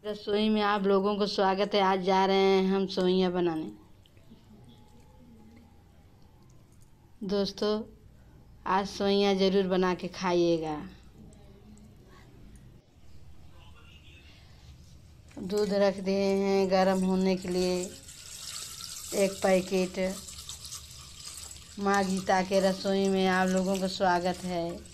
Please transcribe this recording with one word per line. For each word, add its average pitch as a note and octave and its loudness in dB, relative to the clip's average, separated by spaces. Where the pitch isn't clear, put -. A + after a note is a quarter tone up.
रसोई G#3 0
में G#3+ 4
आप G#3 2
लोगों G3 4
को G3+ 0
स्वागत G3 0
है। G#3 4
आज F#3+ 2
जा F#3+ 4
रहे F#3+ 4
हैं F#3+ 4
हम G3 2
सोइयाँ F#3 2
बनाने। E3+ -2
दोस्तों, G3+ 0
आज G3 0
सोइयाँ G3+ 2
ज़रूर F#3+ 2
बना F#3 2
के F3+ -10
खाइएगा। E3+ 0
दूध G#3 -2
रख G3+ 2
दिए G3 0
हैं G3 2
गर्म F#3+ 2
होने F#3+ 2
के F#3 -8
लिए, F3+ 0
एक F#3+ -2
पैकेट। F#3 0
माँ G3+ 2
गीता F#3+ 0
के F#3+ 2
रसोई G3 0
में F#3+ 2
आप F#3 2
लोगों F#3 0
को F#3 -2
स्वागत F3+ 0
है। E3+ -4